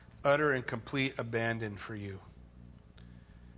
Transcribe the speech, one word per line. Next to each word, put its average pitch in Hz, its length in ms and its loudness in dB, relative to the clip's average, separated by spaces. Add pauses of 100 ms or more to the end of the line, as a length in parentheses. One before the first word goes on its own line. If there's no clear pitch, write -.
(240)
utter 143 280 8
and 127 140 2
complete 135 520 0
abandon 113 580 0
for 110 180 -8
you. 101 240 -6 (1400)